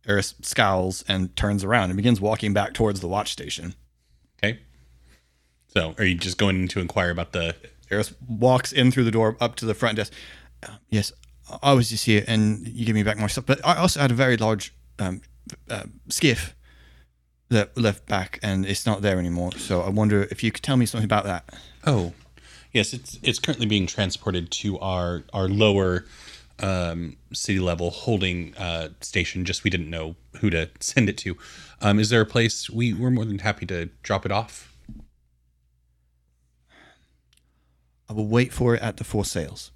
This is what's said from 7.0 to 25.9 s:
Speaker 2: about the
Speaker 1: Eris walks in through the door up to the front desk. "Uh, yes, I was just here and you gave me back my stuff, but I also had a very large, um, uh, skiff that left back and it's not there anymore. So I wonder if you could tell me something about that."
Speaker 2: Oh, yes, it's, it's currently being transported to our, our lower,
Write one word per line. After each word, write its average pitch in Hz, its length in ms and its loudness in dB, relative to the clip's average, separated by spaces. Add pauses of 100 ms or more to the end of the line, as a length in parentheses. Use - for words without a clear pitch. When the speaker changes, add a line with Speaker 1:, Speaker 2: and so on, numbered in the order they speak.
Speaker 2:
about 85 220 -4
the 85 240 -4 (340)
Speaker 1:
Eris 101 240 -2 (120)
walks 123 460 2
in 127 180 6
through 127 140 2
the 113 60 2
door 110 300 2
up 120 160 0
to 113 100 -6
the 107 80 0
front 110 220 -2
desk. 107 160 -4 (500)
"Uh, - 140 -18 (120)
yes, 107 240 0 (500)
I 139 100 4
was 117 180 4
just 110 140 -4
here 104 220 4
and 107 400 0
you 117 180 -6
gave 110 100 0
me 107 80 2
back 104 160 0
my 107 80 0
stuff, 127 200 -4
but 147 180 0
I 151 120 4
also 165 240 0
had 135 100 4
a 117 40 2
very 123 220 4
large, 110 380 0 (240)
um, 92 220 -4 (500)
uh, 101 140 -8 (240)
skiff - 460 0 (960)
that 107 280 2
left 110 300 0
back 95 360 -4
and 95 240 0
it's 98 180 -4
not 101 180 0
there 98 160 2
anymore. 87 340 -2
So 90 300 -2
I 92 60 -2
wonder 104 420 4
if - 120 -8
you 110 80 2
could - 140 -12
tell 135 120 0
me 120 100 4
something 107 180 -2
about 104 200 2
that." 92 300 -6 (320)
Speaker 2:
Oh, 98 260 2 (600)
yes, 104 200 0
it's, - 300 -14
it's 135 160 0
currently 120 280 -2
being 104 200 0
transported 92 640 -4
to 98 300 -4
our, 87 420 -4 (100)
our 95 160 -2
lower, 98 560 4 (540)